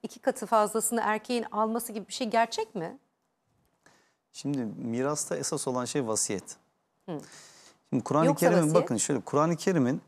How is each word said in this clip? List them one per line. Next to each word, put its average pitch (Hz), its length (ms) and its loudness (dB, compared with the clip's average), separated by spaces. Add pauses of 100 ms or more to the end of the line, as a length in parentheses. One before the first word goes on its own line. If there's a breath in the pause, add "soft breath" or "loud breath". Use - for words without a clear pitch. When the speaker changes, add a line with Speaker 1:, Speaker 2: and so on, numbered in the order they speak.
Speaker 1:
iki - 160 -12
katı 240 260 -2
fazlasını 220 580 2
erkeğin 220 480 -2
alması 220 420 -2
gibi 202 140 -10
bir - 60 -12
şey 240 160 -4
gerçek 233 460 0
mi? 254 220 -6 (1300 soft breath)
Speaker 2:
Şimdi 135 340 -4 (120)
mirasta 127 600 -2
esas 143 300 -4
olan 123 180 -2
şey 127 220 -2
vasiyet. 107 480 -2 (540)
Speaker 1:
Hı. 151 100 -8 (720 loud breath)
Speaker 2:
Şimdi 131 140 0
Kur'an-ı 151 220 2
Speaker 1:
Yoksa 170 200 4
Speaker 2:
Kerim'in, 175 160 6
Speaker 1:
vasiyet? 160 220 4
Speaker 2:
bakın 120 140 -2
şöyle, 120 240 0
Kur'an-ı 160 340 2
Kerim'in 151 520 2